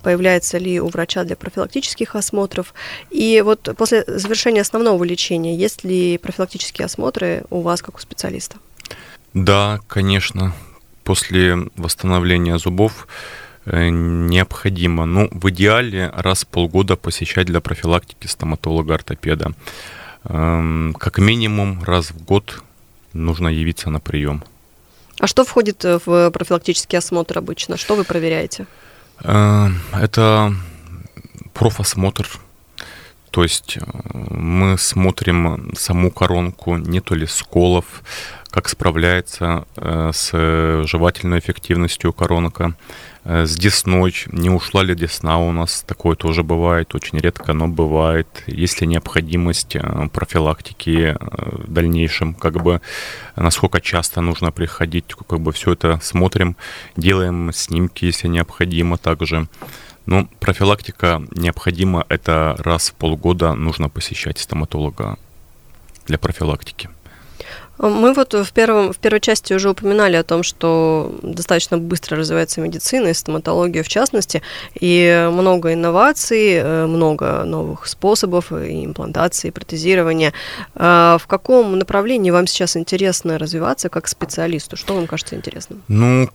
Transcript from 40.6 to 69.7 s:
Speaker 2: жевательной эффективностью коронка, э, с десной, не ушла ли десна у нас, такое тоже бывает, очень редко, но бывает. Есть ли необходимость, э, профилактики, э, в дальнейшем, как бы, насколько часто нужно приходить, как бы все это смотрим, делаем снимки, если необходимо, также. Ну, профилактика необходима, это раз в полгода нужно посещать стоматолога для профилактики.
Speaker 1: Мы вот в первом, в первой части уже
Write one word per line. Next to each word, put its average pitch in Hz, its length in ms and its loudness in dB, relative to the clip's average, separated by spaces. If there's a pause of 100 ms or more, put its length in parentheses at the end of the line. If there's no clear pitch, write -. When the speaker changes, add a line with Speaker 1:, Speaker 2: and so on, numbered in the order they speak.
Speaker 2:
жевательной 87 520 0
эффективностью 85 720 -2
коронка, 85 640 0 (500)
э, 82 220 2
с 78 100 -2
десной, 92 560 2 (200)
не 85 180 0
ушла 92 320 2
ли 92 120 0
десна 82 440 0
у 85 140 2
нас, 85 340 -2
такое - 300 0
тоже 82 260 0
бывает, 85 520 0
очень 78 260 -4
редко, 80 340 0
но 80 140 2
бывает. 80 580 2 (200)
Есть 78 360 -2
ли 85 40 2
необходимость, 82 880 0
э, 73 360 -4
профилактики, 78 1040 0
э, - 40 -
в - 520 -8
дальнейшем, 82 600 0
как 85 280 -2
бы, 87 200 2 (540)
насколько 85 440 2
часто - 400 -2
нужно 85 320 0
приходить, 85 600 -4 (140)
как 82 120 -2
бы 80 120 -2
все 87 200 -2
это 82 300 0
смотрим, 90 520 0 (420)
делаем 87 580 2
снимки, - 500 -2
если 87 240 -2
необходимо, 85 720 0
также. 80 480 -2 (580)
Ну, 95 240 2 (120)
профилактика 95 920 0
необходима, 87 800 0
это 78 500 2
раз 80 320 0
в - 40 -10
полгода 82 600 0
нужно 78 340 -2
посещать - 520 -8
стоматолога 76 760 -4 (920)
для 78 100 0
профилактики. - 720 -4 (880)
Speaker 1:
Мы 214 340 4
вот 269 220 0
в 202 180 0
первом, 214 400 4
в - 60 -14
первой 214 220 2
части 220 340 0
уже 190 160 2